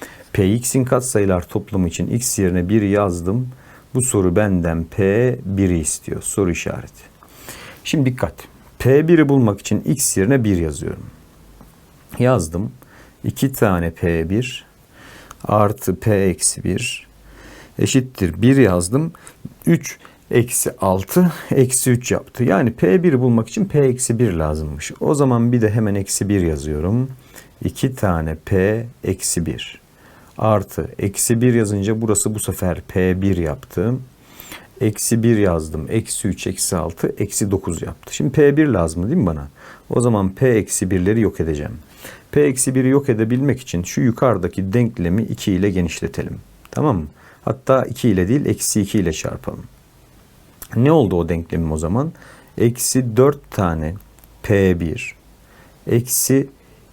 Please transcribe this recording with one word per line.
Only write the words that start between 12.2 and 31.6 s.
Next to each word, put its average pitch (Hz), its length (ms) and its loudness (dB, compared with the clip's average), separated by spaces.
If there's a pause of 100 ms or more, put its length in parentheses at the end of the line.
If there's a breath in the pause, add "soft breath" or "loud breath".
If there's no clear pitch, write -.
İki 135 280 -2
tane 87 400 0
P 82 380 -2
bir 120 360 -4 (800 loud breath)
artı 104 560 0
P 107 160 2
eksi - 480 -2
bir 101 440 -6 (720 loud breath)
eşittir 98 640 0
bir 135 160 6
yazdım. 110 540 2 (540 loud breath)
Üç - 320 0 (340 loud breath)
eksi 120 460 0
altı 98 540 2 (200 loud breath)
eksi 131 400 2
üç 120 200 0
yaptı. - 320 -4
Yani 156 300 2
P 175 300 2
biri 143 160 4
bulmak 117 280 2
için 208 180 -2
P 151 140 0
eksi 127 400 0
bir 110 140 2
lazımmış. 78 640 -4
O 147 160 0
zaman 120 360 2
bir 123 100 2
de 107 80 4
hemen 104 260 0
eksi 98 340 -4
bir 98 120 2
yazıyorum. 80 720 -2 (520 loud breath)
İki - 320 -2
tane 80 500 -2
P 104 400 2 (180)
eksi - 420 -4
bir - 360 -10 (560 loud breath)
artı 104 520 0 (100)
eksi 113 420 0
bir 123 120 4
yazınca 107 480 0